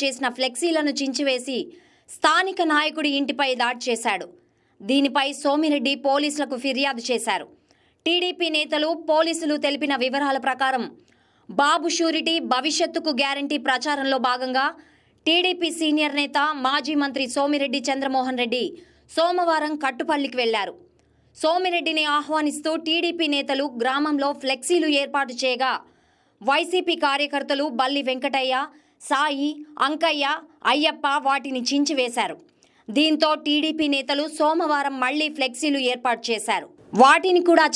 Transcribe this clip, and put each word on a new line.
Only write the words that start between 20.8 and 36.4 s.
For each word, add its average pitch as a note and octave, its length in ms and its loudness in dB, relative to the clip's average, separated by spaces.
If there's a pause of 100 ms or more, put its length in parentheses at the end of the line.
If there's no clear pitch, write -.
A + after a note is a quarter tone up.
సోమిరెడ్డిని E4 680 0
ఆహ్వానిస్తూ D4 720 0
టీడీపీ E4 500 -2
నేతలు C#4 440 -2 (100)
గ్రామంలో C#4+ 520 0
ఫ్లెక్సీలు C#4+ 540 0
ఏర్పాటు C#4 460 0
చేయగా, B3 480 -2 (600)
వైసీపీ E4+ 520 0
కార్యకర్తలు C#4+ 760 -2
బల్లి C4+ 340 -2
వెంకటయ్య, C4 640 -2 (340)
సాయి, D4 640 -2 (120)
అంకయ్య, D4+ 580 0 (300)
అయ్యప్ప D4 500 2
వాటిని C4+ 460 -2 (120)
చించివేశారు. B3+ 640 0 (540)
దీంతో D4+ 440 4
టీడీపీ D4+ 540 0
నేతలు C#4+ 400 0
సోమవారం D4+ 720 0
మళ్లీ D4 280 0
ఫ్లెక్సీలు C#4 500 -2
ఏర్పాటు B3 520 -2
చేశారు. G#3+ 380 -2 (260)